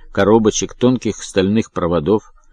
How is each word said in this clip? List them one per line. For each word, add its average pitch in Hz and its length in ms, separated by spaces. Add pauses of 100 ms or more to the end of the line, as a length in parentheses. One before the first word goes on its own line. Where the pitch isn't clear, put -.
(120)
коробочек, 101 600
тонких 123 480
стальных 101 500
проводов, 87 600 (220)